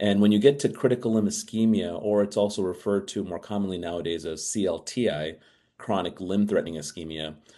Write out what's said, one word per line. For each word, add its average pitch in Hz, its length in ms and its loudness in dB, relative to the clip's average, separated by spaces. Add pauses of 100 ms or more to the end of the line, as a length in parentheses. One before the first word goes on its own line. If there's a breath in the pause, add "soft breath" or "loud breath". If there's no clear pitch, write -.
And 101 220 4
when 104 100 8
you 104 60 6
get 143 220 6
to 139 100 2
critical 123 420 0
limb 110 140 2
ischemia, 101 760 0
or 104 200 2
it's 101 160 -2
also 104 240 0
referred 98 460 -2
to 104 140 -4
more 90 160 -6
commonly 98 380 -4
nowadays 85 480 -4
as 80 220 -8
C 104 180 -2
L 85 140 0
T 113 320 -2
I, 76 240 -4 (420 soft breath)
chronic 92 460 -4
limb 98 240 2
threatening 82 300 0
ischemia, 78 580 -10 (240 loud breath)